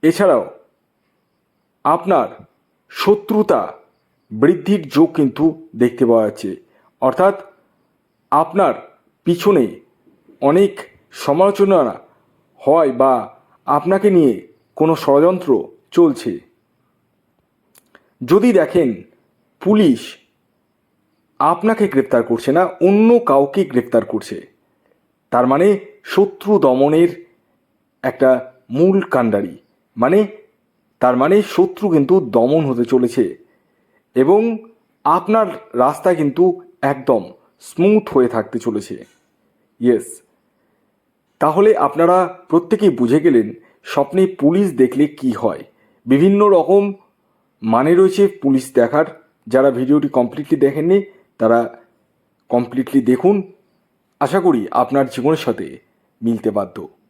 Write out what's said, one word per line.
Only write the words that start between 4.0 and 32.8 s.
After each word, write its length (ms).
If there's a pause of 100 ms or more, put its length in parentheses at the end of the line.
বৃদ্ধির 520 (120)
যোগ 140 (100)
কিন্তু 260 (380)
দেখতে 240
পাওয়া 200
যাচ্ছে, 240 (520)
অর্থাৎ 340 (960)
আপনার 420 (520)
পিছনে 380 (760)
অনেক 300 (520)
সমালোচনা 560 (800)
হয় 400
বা 120 (540)
আপনাকে 500
নিয়ে 180 (420)
কোনো 200
ষড়যন্ত্র 540 (460)
চলছে। 360 (2000)
যদি 220
দেখেন 360 (760)
পুলিশ 380 (1400)
আপনাকে 480
গ্রেপ্তার 420
করছে 220
না, 100 (260)
অন্য 200 (220)
কাউকে 340
গ্রেপ্তার 480
করছে, 240 (960)
তার 140
মানে 200 (480)
শত্রু 440
দমনের 520 (920)
একটা 260 (400)
মূল 260 (180)
কাণ্ডারি, 400 (420)
মানে 220 (840)
তার 160
মানে 200 (180)
শত্রু 400
কিন্তু 200 (200)
দমন 360
হতে 220